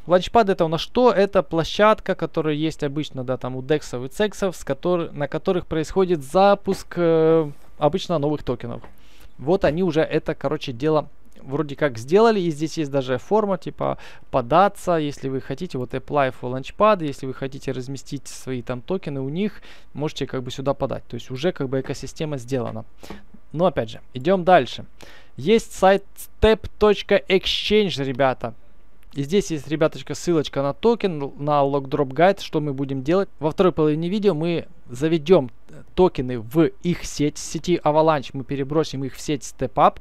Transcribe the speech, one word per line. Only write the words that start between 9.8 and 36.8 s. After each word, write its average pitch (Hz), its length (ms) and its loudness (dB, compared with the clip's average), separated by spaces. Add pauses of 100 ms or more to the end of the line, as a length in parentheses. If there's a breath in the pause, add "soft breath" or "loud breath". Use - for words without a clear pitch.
уже 160 160 2
это, 151 360 0
короче, 143 360 -4
дело 147 380 0 (320)
вроде 143 340 -4
как 139 220 0
сделали, 202 420 4
и 175 120 0
здесь 151 260 -4
есть 151 120 -2
даже 131 280 0
форма, 196 400 0
типа, 139 400 -4 (340 loud breath)
податься, 170 640 4
если 147 340 -2
вы 135 140 -2
хотите, 139 360 -6
вот 123 160 -6
apply 135 460 0
for 123 140 -6
Launchpad, 185 500 2
если 143 220 -6
вы 131 80 -6
хотите 135 400 -6
разместить 131 560 -8
свои 127 320 -8
там 123 180 -6
токены 160 400 -4
у 135 80 -4
них, 185 340 -2 (320 loud breath)
можете 143 320 -4
как 131 180 -4
бы 127 80 -8
сюда 139 220 0
подать, 123 320 -4
то - 100 -10
есть - 140 -10
уже 131 220 -2
как 139 160 -4
бы 131 140 -2
экосистема 143 560 -6
сделана. 117 480 -4 (640 loud breath)
Но 160 140 2
опять 127 240 0
же, 113 100 -12 (140)
идём 170 320 2
дальше. 160 400 4 (500 loud breath)
Есть 202 380 2
сайт 190 320 6 (100)
step - 520 2 (120)
точка 202 380 4 (100)
exchange, 190 760 2
ребята. 127 500 0 (600)
И 143 80 -2
здесь 175 300 0
есть, 147 160 -4
ребяточка, 151 480 0
ссылочка 151 480 0
на 139 100 -2
токен, 208 460 0
на 143 420 0
Lock 139 220 2
Drop 135 260 0
Guide, 170 320 4
что - 200 -4
мы 147 120 -2
будем 135 300 -4
делать. 180 260 2 (100)
Во 151 120 0
второй 185 200 4
половине 156 380 2
видео 202 240 2
мы 160 320 -2 (240)
заведём 151 640 4 (420)
токены 127 460 2
в 135 320 2 (100)